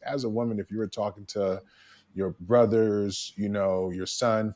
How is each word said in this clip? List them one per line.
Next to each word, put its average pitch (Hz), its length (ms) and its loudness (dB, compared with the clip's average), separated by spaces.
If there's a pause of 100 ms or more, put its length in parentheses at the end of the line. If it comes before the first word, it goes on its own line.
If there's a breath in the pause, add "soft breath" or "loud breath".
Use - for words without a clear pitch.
As 139 200 -4
a 117 40 -2
woman, 113 300 -2
if 98 120 -6
you 104 80 -6
were 107 100 -2
talking 104 380 -6
to 95 360 -2 (520 soft breath)
your 95 160 -2 (100)
brothers, 104 960 2
you 104 120 -2
know, 95 420 0
your 92 160 -6
son, 110 500 0